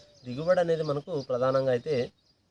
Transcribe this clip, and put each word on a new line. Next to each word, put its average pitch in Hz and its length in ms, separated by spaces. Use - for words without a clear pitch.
దిగుబడి 160 360
అనేది 165 220
మనకు 147 380
ప్రధానంగా 131 520
అయితే 123 240